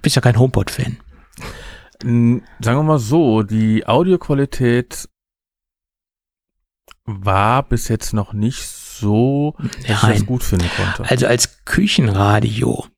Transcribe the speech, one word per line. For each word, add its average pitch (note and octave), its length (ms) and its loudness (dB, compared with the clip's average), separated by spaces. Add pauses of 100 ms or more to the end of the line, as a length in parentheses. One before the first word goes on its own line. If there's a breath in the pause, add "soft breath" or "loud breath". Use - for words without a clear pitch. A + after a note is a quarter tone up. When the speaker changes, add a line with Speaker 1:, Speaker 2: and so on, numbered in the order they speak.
Speaker 1:
bist - 160 0
ja C3 60 0
kein A2+ 160 4
HomePod-Fan. B2 580 -2 (1040 loud breath)
Speaker 2:
N-, A#2+ 400 2 (180)
sagen A#2 180 0
wir D#3 60 0
mal D#3 140 4
so, A#2 440 2
die A2 440 0
Audioqualität C#3 1200 0 (2000)
war G2+ 560 0
bis - 260 -4
jetzt - 240 -4
noch G#2 200 -4
nicht G#2+ 340 -4
so, C3 920 0
dass - 80 -8 (100)
ich C3 120 -12
das G#2 140 0
Speaker 1:
Nein. G#2 240 2
Speaker 2:
gut B2 160 -2
finden F2 340 0
konnte. - 340 -4
Speaker 1:
Also B2 160 2
als - 380 -2
Küchenradio A2 1200 0 (120)